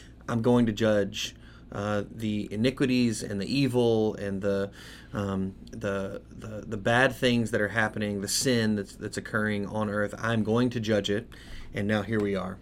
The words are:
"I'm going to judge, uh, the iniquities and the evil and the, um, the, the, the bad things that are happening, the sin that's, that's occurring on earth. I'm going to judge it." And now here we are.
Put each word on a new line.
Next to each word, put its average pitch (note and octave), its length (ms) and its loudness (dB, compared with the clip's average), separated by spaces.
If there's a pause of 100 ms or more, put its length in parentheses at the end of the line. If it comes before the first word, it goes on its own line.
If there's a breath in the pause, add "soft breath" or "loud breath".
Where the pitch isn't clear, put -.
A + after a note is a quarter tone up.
(300 loud breath)
"I'm A#2 120 0
going A#2+ 260 6
to A#2 40 2
judge, G#2 640 0 (340 loud breath)
uh, G#2 400 -2
the G#2+ 400 -4
iniquities B2 760 2
and G2+ 180 -4
the F#2+ 40 -2
evil A#2 680 2
and G2 260 -4
the, G2 300 0 (400 loud breath)
um, G2 420 -2 (180)
the, G2+ 500 -4 (160)
the, G#2+ 280 -10
the A2 120 -6
bad A#2+ 360 4
things A#2 380 2
that A2+ 80 2
are G#2 80 2
happening, G#2 540 0
the G2 80 -4
sin A2+ 480 2
that's, G2 180 -6
that's - 220 -8
occurring G#2+ 480 -2
on G#2 240 -2
earth. G#2 280 -2
I'm A2+ 260 0
going A#2 260 4
to A#2+ 100 -2
judge G#2+ 300 2
it." G#2 180 0 (460 loud breath)
And G2+ 120 -2
now G#2+ 160 2
here A2 180 0
we G2+ 140 2
are. F#2 280 -4